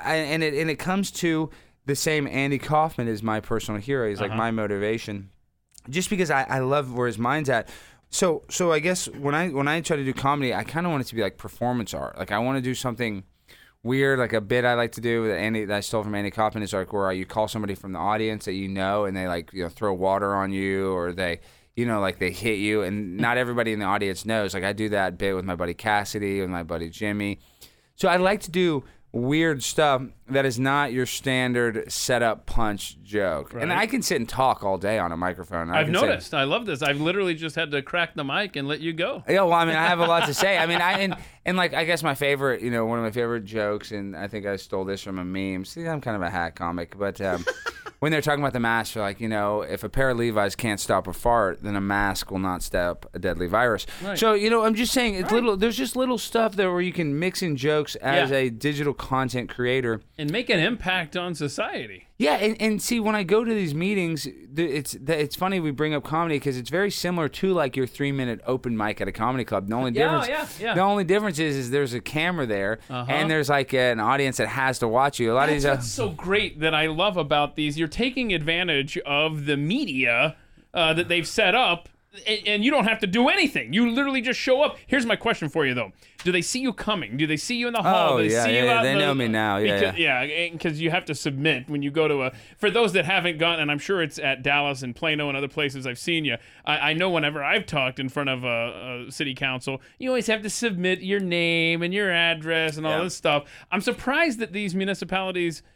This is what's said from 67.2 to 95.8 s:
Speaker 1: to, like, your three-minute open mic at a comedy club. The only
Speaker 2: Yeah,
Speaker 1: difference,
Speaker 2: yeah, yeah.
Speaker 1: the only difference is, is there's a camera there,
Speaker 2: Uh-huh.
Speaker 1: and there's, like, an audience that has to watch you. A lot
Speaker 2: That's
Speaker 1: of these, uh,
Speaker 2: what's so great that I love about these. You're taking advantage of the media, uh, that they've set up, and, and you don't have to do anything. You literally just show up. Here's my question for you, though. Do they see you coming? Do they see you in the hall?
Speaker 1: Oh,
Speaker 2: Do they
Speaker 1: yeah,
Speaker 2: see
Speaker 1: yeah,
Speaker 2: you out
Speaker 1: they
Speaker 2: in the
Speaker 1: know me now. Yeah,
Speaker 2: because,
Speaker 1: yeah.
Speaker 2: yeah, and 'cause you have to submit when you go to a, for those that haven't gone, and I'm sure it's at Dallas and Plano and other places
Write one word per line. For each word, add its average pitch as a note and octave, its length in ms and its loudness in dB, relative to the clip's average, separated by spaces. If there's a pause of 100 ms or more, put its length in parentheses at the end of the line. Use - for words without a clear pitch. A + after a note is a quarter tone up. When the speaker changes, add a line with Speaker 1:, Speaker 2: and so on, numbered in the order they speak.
Speaker 1:
to, F#3+ 240 0
like, D3 240 0
your B2+ 100 0
three-minute C3+ 600 -2
open B2 280 -2
mic G#2+ 280 0
at F#2+ 60 -2
a F#2 40 -4
comedy A#2 320 0
club. G2 240 -2
The A2+ 60 -2
only B2+ 180 0
Speaker 2:
Yeah, D#3 300 4
Speaker 1:
difference, D4 360 -4
Speaker 2:
yeah, G#3+ 100 -6
yeah. G#3+ 60 0
Speaker 1:
the F3 60 4
only G3+ 240 4
difference F#3+ 340 2
is, D#3 180 2
is B2 140 -4
there's C3+ 220 2
a A#2+ 80 -4
camera D#3 460 -2
there, G#2 320 0 (100)
Speaker 2:
Uh-huh. B2+ 240 -4
Speaker 1:
and D#3 180 2
there's, D3 200 2
like, C3+ 240 2
an B2 260 4
audience C3+ 380 2
that A2+ 100 2
has C3 300 0
to A#2+ 100 2
watch C3 320 2
you. A2+ 100 2
A A#2 40 4
lot C#3 140 4
Speaker 2:
That's - 20 4
Speaker 1:
of D3+ 60 4
these, C#3 100 2
uh, C#3 80 4
Speaker 2:
what's B2 160 -4
so A3 180 -2
great F3+ 520 -2
that D#3+ 140 2
I D#3 120 2
love F3 320 0
about D3 380 2
these. D3+ 220 -2
You're E3 100 0
taking B3 440 -2
advantage D#3+ 720 0
of D3 400 0
the C#3+ 140 0
media, D3 800 0 (360)
uh, D#3+ 220 2
that E3+ 140 0
they've F3 200 0
set G3+ 260 4
up, G#3 360 2 (360)
and, G#3+ 200 0
and G#3 180 2
you C4+ 60 4
don't B3+ 160 4
have A3 140 2
to G#3+ 60 0
do A#3+ 220 6
anything. C4 460 2
You A#3 160 4
literally C4+ 320 0
just A#3+ 180 -2
show C4+ 220 4
up. - 240 0
Here's C4 180 2
my A3 120 2
question F3 340 0
for D#3 160 2
you, B2+ 80 2
though. A2 180 -4 (320)
Do F3 80 2
they F3+ 80 2
see B3+ 200 -2
you C4 120 0
coming? C#3 460 -4
Do D#3 80 2
they D#3 100 0
see A#3+ 200 -4
you A#3+ 100 -2
in A#3+ 80 -4
the G#3+ 80 0
hall? E3+ 320 4
Speaker 1:
Oh, - 20 4
Speaker 2:
Do G#2+ 100 4
they G#2+ 80 2
Speaker 1:
yeah, A#2 100 4
Speaker 2:
see A2+ 100 4
Speaker 1:
yeah, B2 100 4
Speaker 2:
you B2 60 4
out A3+ 140 4
Speaker 1:
they C3+ 80 2
Speaker 2:
in C#3+ 60 2
the D3 60 2
Speaker 1:
know C#3+ 100 2
me B2 140 0
now. G#2+ 300 2
Yeah, G#2 220 2
Speaker 2:
because, F#2 180 0
Speaker 1:
yeah. C3+ 240 2
Speaker 2:
yeah, D3+ 120 -4 (120)
and E3 120 -8
'cause D#3 220 -2
you D#3+ 100 0
have F3 140 0
to D3+ 100 -6
submit C#3 540 0
when D3 140 -2
you C#3+ 80 -2
go D#3 180 4
to C#3+ 140 2
a, C3 100 -2 (240)
for G#3 140 2
those G#3 240 4
that F3+ 100 4
haven't F3 340 0
gone, E3 220 2
and D3 100 0
I'm D3 80 0
sure F#3+ 240 0
it's D3 160 -4
at C3+ 240 -2
Dallas C#3+ 400 0
and B2 140 -6
Plano D3+ 320 0
and C#3 80 -2
other C#3 100 -2
places C#3 400 -4